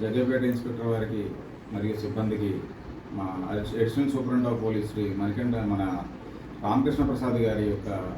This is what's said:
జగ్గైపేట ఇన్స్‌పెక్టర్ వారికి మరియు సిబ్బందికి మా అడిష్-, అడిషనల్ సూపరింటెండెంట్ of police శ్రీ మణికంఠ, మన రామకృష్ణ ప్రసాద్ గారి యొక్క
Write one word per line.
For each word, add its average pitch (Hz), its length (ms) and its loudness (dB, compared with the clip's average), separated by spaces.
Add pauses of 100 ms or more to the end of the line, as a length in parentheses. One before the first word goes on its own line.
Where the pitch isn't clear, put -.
జగ్గైపేట 123 420 2
ఇన్స్‌పెక్టర్ 117 440 0
వారికి 110 440 0 (420)
మరియు 104 220 0
సిబ్బందికి 104 640 0 (520)
మా 101 120 -4
అడిష్-, 95 520 -4
అడిషనల్ 117 360 4
సూపరింటెండెంట్ 123 500 2
of 110 80 0
police 107 180 0
శ్రీ 104 220 0
మణికంఠ, 104 460 0
మన 98 480 0 (600)
రామకృష్ణ 135 420 4
ప్రసాద్ 120 280 0
గారి 107 360 4
యొక్క 98 480 -4